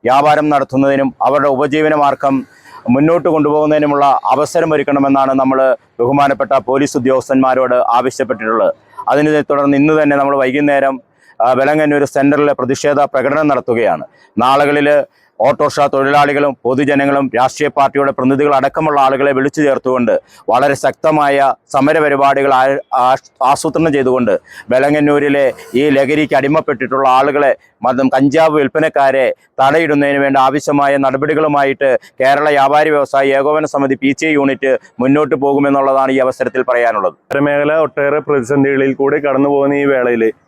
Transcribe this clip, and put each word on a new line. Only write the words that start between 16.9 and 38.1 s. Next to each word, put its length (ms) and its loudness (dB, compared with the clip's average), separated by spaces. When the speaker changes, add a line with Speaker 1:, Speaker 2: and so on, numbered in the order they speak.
Speaker 1:
രാഷ്ട്രീയ 400 -2
പാർട്ടിയുടെ 340 0
പ്രതിനിധികൾ 440 0
അടക്കമുള്ള 500 -2
ആളുകളെ 320 0
വിളിച്ചു 240 -2
ചേർത്തുകൊണ്ട് 500 0
വളരെ 340 2
ശക്തമായ 680 0
സമരപരിപാടികൾ 800 2
ആ-, 260 2
ആ-, 220 2
ആസൂത്രണം 500 0
ചെയ്തുകൊണ്ട് 460 0
വെലങ്ങന്നൂരിലെ 840 0
ഈ 140 2
ലഹരിക്ക് 460 0
അടിമപ്പെട്ടിട്ടുള്ള 760 -2
ആളുകളെ, 460 2
മദ്യം, 340 0
കഞ്ചാവ് 440 2
വിൽപ്പനക്കാരെ 720 0
തടയിടുന്നതിന് 560 0
വേണ്ട 200 0
ആവശ്യമായ 600 0
നടപടികളുമായിട്ട് 1000 0
കേരള 280 2
വ്യാപാരി 400 2
വ്യവസായി 400 0
ഏകോപന 360 0
സമിതി 360 -2
പി 180 -2
സി 60 -4
ഐ 40 0
യൂണിറ്റ് 480 0
മുന്നോട്ട് 360 0
പോകുമെന്നുള്ളതാണ് 760 0
ഈ 60 0
അവസരത്തിൽ 520 -2
പറയാനുള്ളത്. 680 -2
Speaker 2:
മേഖല 260 0
ഒട്ടേറെ 460 -2